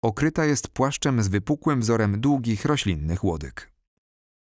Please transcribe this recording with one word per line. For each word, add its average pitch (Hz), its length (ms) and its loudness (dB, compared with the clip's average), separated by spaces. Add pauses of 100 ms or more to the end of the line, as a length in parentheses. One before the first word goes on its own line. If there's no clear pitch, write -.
Okryta 151 440 0
jest 147 220 0
płaszczem 131 560 0
z 98 40 0
wypukłym 131 540 0
wzorem 110 400 0
długich 120 440 0
roślinnych 90 580 -2
łodyg. 76 500 -6 (680)